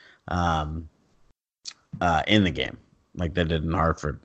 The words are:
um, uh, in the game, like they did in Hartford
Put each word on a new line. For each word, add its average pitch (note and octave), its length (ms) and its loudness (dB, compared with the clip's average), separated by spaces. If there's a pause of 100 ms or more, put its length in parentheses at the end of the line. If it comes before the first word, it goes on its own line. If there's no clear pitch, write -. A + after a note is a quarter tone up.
(280)
um, E2 600 -2 (1120)
uh, E2 260 2
in G#2 160 6
the F2+ 80 2
game, C2 260 -4 (380)
like E2 200 -4
they F2 100 2
did D#2+ 200 0
in D#2+ 80 -2
Hartford E2 520 0